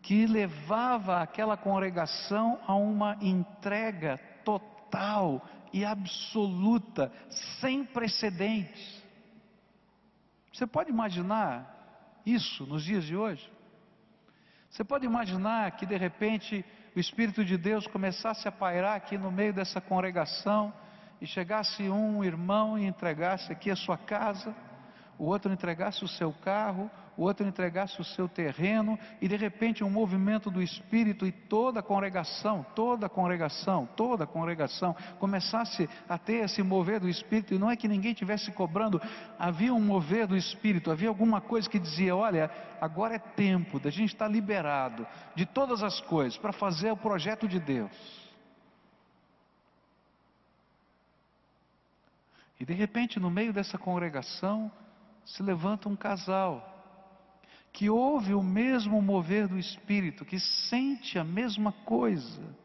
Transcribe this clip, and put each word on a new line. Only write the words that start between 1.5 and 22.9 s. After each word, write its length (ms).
congregação 1080
a 80
uma 460
entrega 960
total 1000
e 120
absoluta, 1300
sem 240
precedentes. 1200
Você 160
pode 200
imaginar 1400
isso 400
nos 200
dias 200
de 120
hoje? 360
Você 140
pode 200
imaginar 680
que, 120
de 120
repente, 680
o 60
Espírito 440
de 120
Deus 320
começasse 580
a 60
pairar 420
aqui 240
no 140
meio 200
dessa 280
congregação 920
e 60
chegasse 640
um 340
irmão 560
e 60
entregasse 680